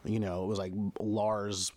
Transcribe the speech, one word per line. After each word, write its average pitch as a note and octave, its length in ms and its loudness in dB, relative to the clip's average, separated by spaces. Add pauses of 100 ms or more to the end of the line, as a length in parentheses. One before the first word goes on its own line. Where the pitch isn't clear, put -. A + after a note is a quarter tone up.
You A2 140 2
know, F#2 240 0
it - 20 0
was G#2 120 0
like F#2 140 -2 (260)
Lars G#2 800 0